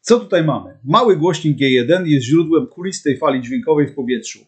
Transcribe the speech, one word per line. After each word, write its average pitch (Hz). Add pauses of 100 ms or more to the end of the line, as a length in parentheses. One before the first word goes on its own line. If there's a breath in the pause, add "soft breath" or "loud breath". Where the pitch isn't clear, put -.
Co 233
tutaj 180
mamy? 131
Mały 196
głośnik 156
G 135
jeden 147
jest 139
źródłem 156
kulistej 170
fali 135
dźwiękowej 131
w -
powietrzu. 120